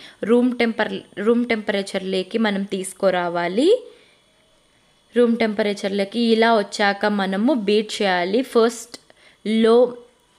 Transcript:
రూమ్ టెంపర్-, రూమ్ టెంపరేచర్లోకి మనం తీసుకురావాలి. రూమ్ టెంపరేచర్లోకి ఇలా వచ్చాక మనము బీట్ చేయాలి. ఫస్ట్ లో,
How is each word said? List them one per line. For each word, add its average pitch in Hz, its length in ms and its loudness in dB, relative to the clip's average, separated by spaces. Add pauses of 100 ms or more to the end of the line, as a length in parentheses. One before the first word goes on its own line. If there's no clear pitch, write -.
(240)
రూమ్ 240 360 2
టెంపర్-, 214 600 -4
రూమ్ 233 260 2
టెంపరేచర్లోకి 196 920 -4
మనం 202 260 -2
తీసుకురావాలి. 185 1200 0 (1300)
రూమ్ 233 200 4
టెంపరేచర్లోకి 208 840 -2
ఇలా 226 380 4
వచ్చాక 202 480 -2
మనము 208 480 0
బీట్ 208 480 -2
చేయాలి. 190 400 0
ఫస్ట్ 233 560 -2 (500)
లో, 226 500 4 (420)